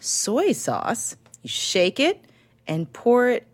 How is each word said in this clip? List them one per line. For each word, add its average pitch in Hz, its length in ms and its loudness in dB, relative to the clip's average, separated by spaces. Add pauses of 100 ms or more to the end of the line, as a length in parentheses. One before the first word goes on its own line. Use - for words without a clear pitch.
soy 269 520 0
sauce. - 640 -4 (260)
You - 60 -14
shake - 500 0
it 320 240 2 (440)
and 160 260 -4
pour 247 380 4
it - 240 -2